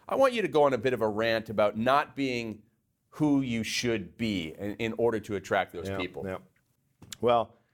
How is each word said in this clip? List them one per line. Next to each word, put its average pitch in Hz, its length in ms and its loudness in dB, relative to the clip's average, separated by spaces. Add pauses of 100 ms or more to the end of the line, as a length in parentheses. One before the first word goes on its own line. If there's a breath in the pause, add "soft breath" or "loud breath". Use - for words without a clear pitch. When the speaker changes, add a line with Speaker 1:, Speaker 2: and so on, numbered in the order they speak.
Speaker 1:
I 202 60 0
want 262 180 4
you 226 80 0
to 175 80 -2
go 147 140 4
on 135 100 4
a 120 40 2
bit 123 140 0
of 120 80 0
a 110 80 2
rant 113 420 0
about 104 280 2
not 127 400 2
being 120 440 -4 (500)
who 147 280 2
you 117 240 -2
should 110 540 -4
be 92 420 -2
in, 101 160 -6
in 113 220 -4
order 117 240 2
to 104 160 -6
attract 95 340 0
those 87 160 -8
Speaker 2:
Yeah, 98 80 -4
Speaker 1:
people. 90 300 -8
Speaker 2:
yeah. 95 140 -6 (840)
Well, 117 340 2 (180)